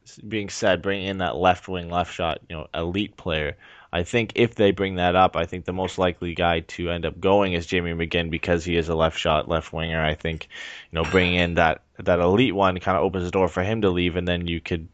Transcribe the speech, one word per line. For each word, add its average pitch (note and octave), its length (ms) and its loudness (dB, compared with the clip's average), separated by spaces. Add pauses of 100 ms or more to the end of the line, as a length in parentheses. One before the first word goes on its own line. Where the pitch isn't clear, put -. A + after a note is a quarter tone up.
s-, - 140 -20
being G#2 320 -6
said, F#2 320 0
bringing G2 240 -4
in G2 120 -4
that E2 180 -2
left F2+ 320 2
wing, F2+ 200 -6
left F2 240 -2
shot, E2 280 -4 (100)
you E2+ 60 -10
know, D2+ 180 -10
elite F2+ 420 -4
player, D#2 400 -4 (380)
I F2 100 0
think A2+ 300 -2
if A#2 200 2
they G2+ 180 4
bring F#2+ 240 -2
that F2+ 200 2
up, F#2 200 6
I E2 80 0
think F2 200 -8
the F2+ 80 -6
most F#2 260 -4
likely F2+ 360 0
guy E2+ 260 2
to E2+ 300 -6
end E2+ 140 -4
up D#2 160 -4
going F#2+ 320 4
is E2+ 140 -2
Jamie F2 260 0
McGinn E2+ 380 -2
because E2 340 0
he E2+ 120 0
is E2 120 0
a E2 60 0
left D#2+ 240 2
shot, D#2 300 0
left D#2+ 240 -2
winger. D#2+ 300 -4
I D#2 120 0
think, D#2+ 340 -6 (420)
you E2+ 60 -8
know, D#2+ 140 0
bringing F2+ 240 4
in F2 200 2
that, E2 280 2 (160)
that F#2+ 200 2
elite F#2+ 360 4
one F#2+ 240 2
kinda F#2 220 0
opens F2+ 240 0
the F2+ 60 -4
door F#2 180 2
for F2+ 140 -2
him G#2+ 200 -2
to G2 80 4
leave, F2 260 0
and F2 100 -2
then F2 200 -2
you E2+ 140 -4
could E2 340 -6